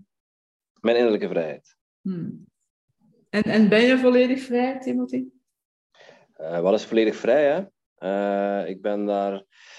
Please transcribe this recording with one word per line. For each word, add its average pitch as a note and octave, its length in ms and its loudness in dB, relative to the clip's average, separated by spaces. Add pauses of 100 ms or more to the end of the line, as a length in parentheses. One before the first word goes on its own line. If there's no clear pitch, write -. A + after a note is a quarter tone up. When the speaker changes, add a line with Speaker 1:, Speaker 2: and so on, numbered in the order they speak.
(800)
Speaker 1:
Mijn A#2 160 0
innerlijke G#2+ 320 2
vrijheid. E2 480 -6 (240)
Speaker 2:
Hmm. E3+ 460 -10 (840)
En, G#3+ 120 -2
en G#3+ 260 4
ben G#3+ 140 6
je B3+ 160 4
volledig B3+ 420 4
vrij, B3+ 400 -4
Timothy? B3+ 440 -6 (1080)
Speaker 1:
Eh, E2+ 280 -6
wat F#2 140 2
is G#2+ 100 -2
volledig A2 320 0
vrij, C#3 360 2
hè? F#3 120 -4 (300)
Eh, G2+ 760 -4
ik F#2+ 140 -12
ben G#2 240 -4
daar, G2+ 380 -4 (340)